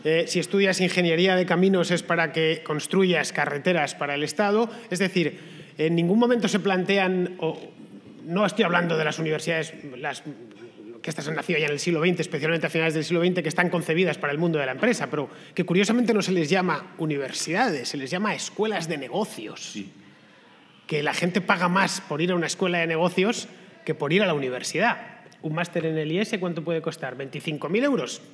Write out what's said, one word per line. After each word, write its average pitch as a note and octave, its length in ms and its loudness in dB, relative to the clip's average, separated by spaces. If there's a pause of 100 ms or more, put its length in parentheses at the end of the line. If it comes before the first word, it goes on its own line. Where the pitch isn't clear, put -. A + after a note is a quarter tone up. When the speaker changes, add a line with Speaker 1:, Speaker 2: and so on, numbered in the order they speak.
Speaker 1:
eh, D#3+ 220 2
si F3 120 -2
estudias F#3+ 420 2
ingeniería F3+ 560 4
de F3+ 80 4
caminos F3+ 460 4
es F3 120 2
para E3 300 0
que D#3+ 320 0
construyas D#3+ 680 2
carreteras D3 600 0
para C#3+ 200 -2
el C#3+ 80 -2
Estado. G#3 480 2 (180)
Es F3+ 120 -4
decir, F3 380 0 (380)
en D#3+ 180 2
ningún E3+ 240 4
momento A#3+ 300 4
se F#3 120 2
plantean, F#3 800 2
o, E3 200 -4 (640)
no F3+ 220 0
estoy - 180 2
hablando E3+ 320 2
de D#3 80 0
las D3+ 140 -2
universidades, D#3 560 -2 (240)
las C#3 240 -8 (760)
que - 100 -8
estas D3+ 180 -8
han D#3+ 80 -4
nacido D3+ 240 0
ya D#3 60 0
en D3 60 0
el C#3+ 60 -4
siglo E3 220 0
veinte, E3+ 220 2
especialmente D#3+ 440 -2
a D3 40 -2
finales E3 220 0
del D3+ 120 -2
siglo E3+ 160 0
veinte, F3+ 200 2
que D#3 80 -4
están F3 220 0
concebidas E3 480 0
para C#3+ 140 -2
el D3 60 -2
mundo E3 200 2
de C#3 80 0
la C3 60 -2
empresa, D3+ 360 0
pero C#3+ 220 -4 (240)
que F#3 80 -2
curiosamente G#3 500 2
no G#3+ 100 4
se F3+ 100 -2
les E3 180 0
llama F3+ 480 0
universidades, D3+ 880 -2
se - 80 -6
les C3 140 -6
llama F#3 240 -2
escuelas F#3+ 540 -4
de E3 100 -4
negocios. C3 640 -6 (140)
Speaker 2:
Sí. G2+ 180 -10 (960)
Speaker 1:
Que D3 160 -2
la C#3 100 0
gente F3+ 260 0
paga F3+ 280 2
más F3+ 320 2
por D3 200 -6
ir F3+ 120 6
a - 20 4
una E3 140 2
escuela F3+ 300 0
de E3 100 0
negocios F3 580 2 (400)
que D#3 80 -2
por C#3+ 180 -2
ir G3+ 120 6
a - 20 4
la E3+ 80 2
universidad. C#3 640 0 (420)
Un D#3 140 -4
máster E3 320 -2
en D#3+ 100 0
el D#3 140 -2
I E3 80 0
E G#3 40 0
S, A3 180 -4
¿cuánto E3+ 240 -4
puede D#3+ 180 -2
costar? C3+ 340 -6
Veinticinco C#3+ 520 -6
mil G#3 160 2
euros. G#3 360 0 (140)